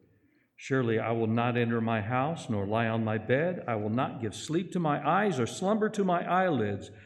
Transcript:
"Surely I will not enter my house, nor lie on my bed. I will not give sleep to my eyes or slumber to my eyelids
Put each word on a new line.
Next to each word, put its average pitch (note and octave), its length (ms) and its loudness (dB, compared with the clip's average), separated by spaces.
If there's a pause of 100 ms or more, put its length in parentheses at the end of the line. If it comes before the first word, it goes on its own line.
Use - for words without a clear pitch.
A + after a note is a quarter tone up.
(560)
"Surely A#2+ 420 0
I A2+ 140 0
will A#2 160 2
not A#2 300 2
enter A#2 220 2
my A2+ 220 0
house, C3 480 -2
nor G2+ 160 0
lie A2 220 2
on A2+ 180 0
my A2 140 0
bed. D#3+ 480 0
I A#2 80 0
will G#2+ 160 -2
not C3 280 -2
give A2 140 -4
sleep F3 380 -4
to F#3 80 -2
my C#3+ 280 0
eyes F3+ 320 2
or A#2 60 4
slumber G3+ 440 0
to G3+ 140 -2
my F3+ 240 0
eyelids D3 640 0 (160)